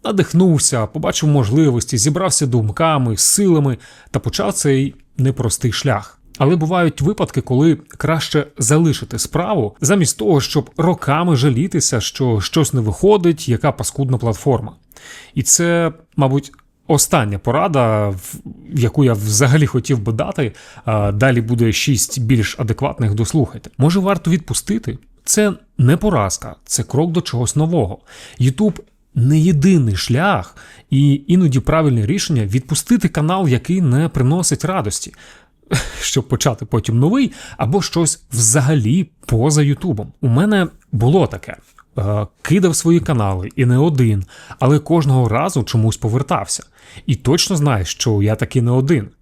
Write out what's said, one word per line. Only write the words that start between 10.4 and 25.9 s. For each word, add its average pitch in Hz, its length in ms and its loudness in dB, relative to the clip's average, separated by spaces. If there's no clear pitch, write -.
щоб - 360 -4
роками 165 580 0
жалітися, 131 640 0
що 117 400 -2
щось 147 320 -2
не 127 80 0
виходить, 170 680 0
яка 127 220 0
паскудна 131 460 -4
платформа. 113 580 -2
І 117 100 -2
це, 170 500 0
мабуть, 139 360 0
остання 113 520 0
порада, 120 720 0
в-, 92 260 -10
яку 127 300 0
я 120 100 4
взагалі 123 520 2
хотів 127 340 -2
би 110 140 -4
дати, 110 380 -4
а, 104 260 0
далі 120 300 2
буде 117 300 0
шість - 500 -2
більш 113 380 0
адекватних, 117 540 -2
дослухайте. - 640 -2
Може, 170 220 2
варто 185 320 -2
відпустити? 190 680 -4
Це 208 300 0
не 135 200 4